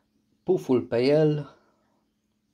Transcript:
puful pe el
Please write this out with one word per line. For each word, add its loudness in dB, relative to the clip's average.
puful 0
pe -2
el 0